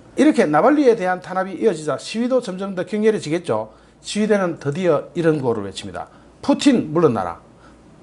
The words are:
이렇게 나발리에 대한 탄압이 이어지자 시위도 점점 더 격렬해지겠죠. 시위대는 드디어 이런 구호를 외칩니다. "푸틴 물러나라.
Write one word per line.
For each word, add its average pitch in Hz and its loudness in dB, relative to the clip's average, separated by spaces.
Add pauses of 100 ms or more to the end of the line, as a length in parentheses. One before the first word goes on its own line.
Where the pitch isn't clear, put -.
(160)
이렇게 247 4
나발리에 226 4
대한 180 -2
탄압이 185 -6
이어지자 156 -2
시위도 240 -2
점점 190 -8
더 175 -6
격렬해지겠죠. 165 -2 (300)
시위대는 202 0
드디어 147 -2 (100)
이런 160 0
구호를 110 -2
외칩니다. 92 -12 (340)
"푸틴 220 2
물러나라. 110 0 (640)